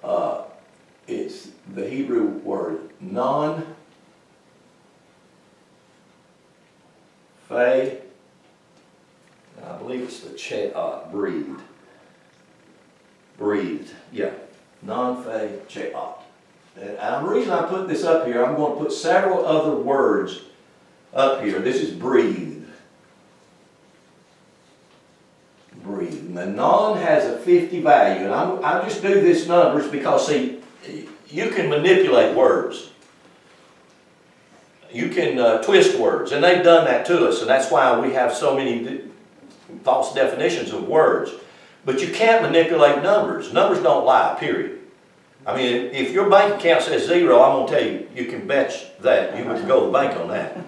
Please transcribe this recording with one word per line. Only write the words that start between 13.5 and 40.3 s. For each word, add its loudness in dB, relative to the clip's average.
yeah. -6
Non-fe -6
cheot. -10
And -6
the -4
reason 0
I 0
put -6
this -4
up 2
here, 0
I'm -2
going -2
to -6
put -4
several 0
other 0
words 0
up 2
here. -2
This -2
is -4
breathed. -2
Breathed. -8
And -12
the -8
non 0
has 2
a -6
fifty 2
value. 4
And -4
I'm, -4
I 0
just -6
do 4
this 4
numbers 2
because, -2
see, -2
you -6
can -2
manipulate 4
words. 2
You -6
can, -2
uh, 2
twist 4
words. 0
And 0
they've 4
done 8
that 0
to 2
us. -2
And -4
that's 2
why 4
we -2
have 0
so 0
many -2
d-, -10
false 0
definitions -2